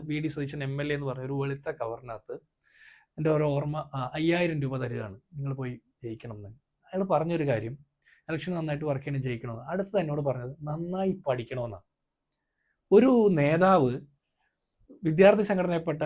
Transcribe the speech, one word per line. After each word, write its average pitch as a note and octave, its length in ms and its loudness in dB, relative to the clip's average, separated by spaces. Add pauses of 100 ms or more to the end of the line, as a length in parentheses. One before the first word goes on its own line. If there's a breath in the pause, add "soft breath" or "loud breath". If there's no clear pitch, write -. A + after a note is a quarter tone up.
വി D3+ 140 -4
ഡി D3+ 80 -4
സതീശൻ D3 360 -6
എം C#3 180 -4
എൽ D3 100 -4
എ D3 40 -2
എന്ന് C#3+ 120 -6
പറഞ്ഞ B2+ 180 -8
ഒരു C#3 80 -6
വെളുത്ത C#3 380 -6
കവറിനകത്ത് A#2+ 640 -10 (840 soft breath)
എൻ്റെ D#3 120 0
ഒരു D3+ 140 2
ഓർമ്മ, D3 340 -2 (180)
ആ, B2+ 180 -6
അയ്യായിരം E3 480 0
രൂപ C3+ 160 -4
തരികയാണ്, A#2 400 -6 (160)
നിങ്ങൾ C#3 200 -6
പോയി C3 200 -8 (300)
ജയിക്കണം A2+ 320 -12
എന്ന്. G#2 140 -16 (380)
അയാൾ F#3+ 160 -4
പറഞ്ഞൊരു E3 440 0
കാര്യം, A#2 280 -2 (540 soft breath)
ഇലക്ഷൻ D#3+ 260 -4
നന്നായിട്ട് D3+ 300 -4
വർക്ക് C#3 200 -2
ചെയ്യണം, C#3 180 -4
ജയിക്കണമെന്ന്. A#2+ 400 -6
അടുത്തത് F#3+ 360 -2
എന്നോട് D3+ 220 -2
പറഞ്ഞത് B2+ 400 -4
നന്നായി F3 520 -2 (140)
പഠിക്കണമെന്നാണ്. A#2+ 600 -4 (1040)
ഒരു A3 200 10 (200)
നേതാവ് D#3+ 600 6 (1120)
വിദ്യാർത്ഥി G3 400 8
സംഘടനയിൽപ്പെട്ട E3+ 640 0